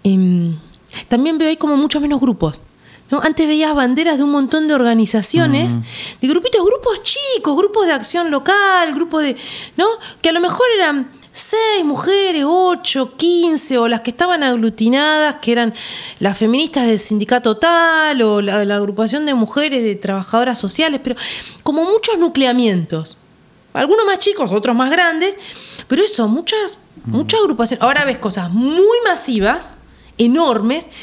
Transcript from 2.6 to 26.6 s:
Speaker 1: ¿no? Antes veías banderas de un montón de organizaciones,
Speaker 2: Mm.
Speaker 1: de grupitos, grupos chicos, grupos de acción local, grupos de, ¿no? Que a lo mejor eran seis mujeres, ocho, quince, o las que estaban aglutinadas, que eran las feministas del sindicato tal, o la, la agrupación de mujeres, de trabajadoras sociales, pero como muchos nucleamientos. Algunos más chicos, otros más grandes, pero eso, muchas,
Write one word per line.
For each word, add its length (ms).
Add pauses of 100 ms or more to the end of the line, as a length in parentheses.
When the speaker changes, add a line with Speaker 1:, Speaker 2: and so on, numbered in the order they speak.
Speaker 1:
¿no? 120
Antes 260
veías 260
banderas 440
de 60
un 80
montón 360
de 60
organizaciones, 1040
Speaker 2:
Mm. 40 (400)
Speaker 1:
de 60
grupitos, 380
grupos 380
chicos, 540
grupos 300
de 60
acción 360
local, 640
grupos 300
de, 120 (420)
¿no? 80 (360)
Que 80
a 40
lo 80
mejor 240 (120)
eran 320 (240)
seis 520
mujeres, 600
ocho, 720
quince, 600
o 100
las 140
que 100
estaban 320
aglutinadas, 960
que 160
eran 200 (460)
las 180
feministas 500
del 120
sindicato 560
tal, 640
o 200
la, 240
la 100
agrupación 500
de 80
mujeres, 480
de 140
trabajadoras 640
sociales, 420
pero 140 (480)
como 220
muchos 340
nucleamientos. 960 (580)
Algunos 320
más 140
chicos, 320
otros 240
más 160
grandes, 440 (520)
pero 160
eso, 240
muchas, 520 (260)